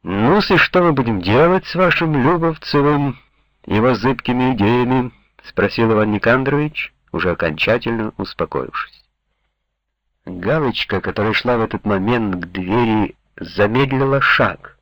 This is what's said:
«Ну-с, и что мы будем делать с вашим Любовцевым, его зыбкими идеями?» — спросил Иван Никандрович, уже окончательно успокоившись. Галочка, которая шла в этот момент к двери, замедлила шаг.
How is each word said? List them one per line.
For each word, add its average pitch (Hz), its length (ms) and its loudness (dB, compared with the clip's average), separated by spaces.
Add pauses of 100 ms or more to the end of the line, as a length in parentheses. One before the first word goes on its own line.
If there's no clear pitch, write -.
«Ну-с, 123 420 2
и 185 60 4
что - 260 2
мы 170 100 2
будем 117 260 0
делать 143 460 2
с - 100 -12
вашим 170 400 0
Любовцевым, 147 1000 0 (480)
его 110 280 2
зыбкими 127 600 0
идеями?» — 123 580 2 (320)
спросил 110 480 0
Иван 107 220 2
Никандрович, 135 800 0 (180)
уже 87 200 -2
окончательно 110 840 -2
успокоившись. - 880 -8 (1200)
Галочка, 104 760 -2
которая 107 320 -2
шла 120 240 0
в 113 40 0
этот 110 220 -4
момент 104 520 0
к 87 120 -8
двери, 104 680 0 (180)
замедлила 131 880 0
шаг. - 600 -2